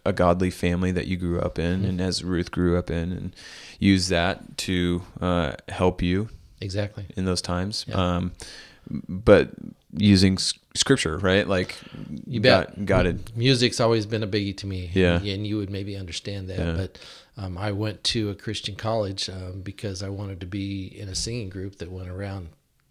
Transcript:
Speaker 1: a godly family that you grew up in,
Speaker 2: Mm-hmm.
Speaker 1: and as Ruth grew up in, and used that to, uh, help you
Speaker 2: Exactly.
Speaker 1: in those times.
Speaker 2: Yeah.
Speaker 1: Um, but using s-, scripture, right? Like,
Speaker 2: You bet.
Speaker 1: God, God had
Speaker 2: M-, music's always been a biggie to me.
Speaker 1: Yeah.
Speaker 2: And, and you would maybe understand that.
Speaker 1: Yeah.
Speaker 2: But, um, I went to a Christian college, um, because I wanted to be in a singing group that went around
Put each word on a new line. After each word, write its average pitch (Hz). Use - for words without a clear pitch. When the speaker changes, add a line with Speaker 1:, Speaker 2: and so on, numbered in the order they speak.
Speaker 1:
a -
godly 90
family 87
that 90
you 90
grew 85
up 90
in, 87
Speaker 2:
Mm-hmm. 95
Speaker 1:
and 90
as 90
Ruth 87
grew 87
up 87
in, 85
and 92
used 95
that 87
to, 87
uh, 87
help 90
you 92
Speaker 2:
Exactly. 98
Speaker 1:
in 92
those 90
times. 90
Speaker 2:
Yeah. 107
Speaker 1:
Um, 90
but 95
using 95
s-, -
scripture, 87
right? 95
Like, 92
Speaker 2:
You 117
bet. -
Speaker 1:
God, 98
God 92
had 85
Speaker 2:
M-, 98
music's 120
always 113
been 107
a 107
biggie 101
to 101
me. 92
Speaker 1:
Yeah. 90
Speaker 2:
And, 92
and 101
you 107
would 98
maybe 101
understand 98
that. 92
Speaker 1:
Yeah. 85
Speaker 2:
But, 90
um, 92
I 104
went 104
to 107
a 98
Christian 101
college, 107
um, 95
because 95
I 98
wanted 98
to 95
be 98
in 98
a 92
singing 110
group 95
that 85
went 92
around 95